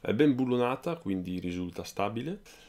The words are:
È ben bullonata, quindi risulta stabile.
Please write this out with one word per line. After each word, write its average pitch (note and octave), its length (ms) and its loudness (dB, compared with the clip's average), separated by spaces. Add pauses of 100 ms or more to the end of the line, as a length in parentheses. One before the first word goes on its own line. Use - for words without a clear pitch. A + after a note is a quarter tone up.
È - 100 -2
ben C3+ 240 6
bullonata, B2+ 600 0
quindi F#2 420 -4
risulta F2+ 460 -6
stabile. A#2 560 -4 (280)